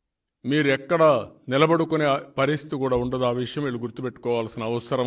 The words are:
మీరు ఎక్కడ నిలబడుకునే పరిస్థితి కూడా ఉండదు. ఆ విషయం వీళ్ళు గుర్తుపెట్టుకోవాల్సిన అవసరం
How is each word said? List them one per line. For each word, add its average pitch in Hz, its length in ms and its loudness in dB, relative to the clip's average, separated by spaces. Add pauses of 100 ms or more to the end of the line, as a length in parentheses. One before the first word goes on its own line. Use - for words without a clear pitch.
(440)
మీరు 143 320 0
ఎక్కడ 160 260 0 (500)
నిలబడుకునే 156 540 2 (320)
పరిస్థితి 147 380 -2
కూడా 127 260 0
ఉండదు. 127 280 -2
ఆ - 20 -2 (100)
విషయం 147 220 -6
వీళ్ళు 120 200 -4
గుర్తుపెట్టుకోవాల్సిన 117 840 -6
అవసరం 123 360 -2